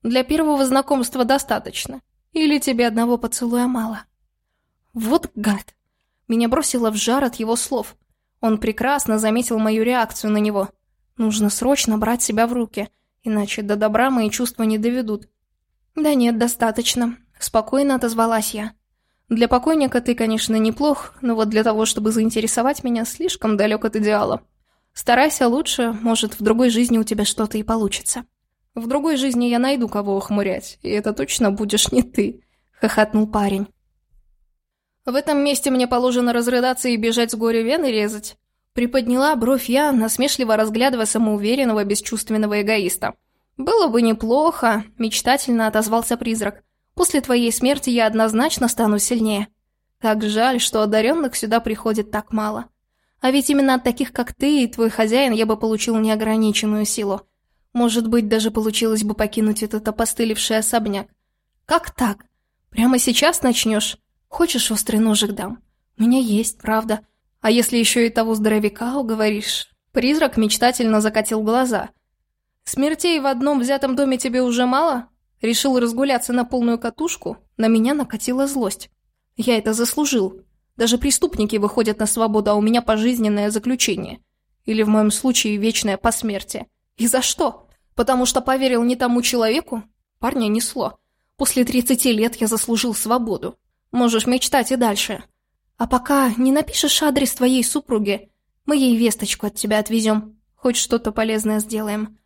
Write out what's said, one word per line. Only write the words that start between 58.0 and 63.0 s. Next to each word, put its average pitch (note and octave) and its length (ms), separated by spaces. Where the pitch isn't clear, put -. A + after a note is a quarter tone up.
быть, A3 220
даже A3 240
получилось A3 500
бы G#3 120
покинуть G#3+ 500
этот G#3+ 240
опостылевший A3 720
особняк. G#3+ 500
Как - 240
так? A3 340
Прямо B3 280
сейчас C4 440